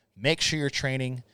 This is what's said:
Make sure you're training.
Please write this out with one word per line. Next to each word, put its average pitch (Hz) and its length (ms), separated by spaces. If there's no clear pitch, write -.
Make 143 240
sure - 160
you're 143 100
training. 131 540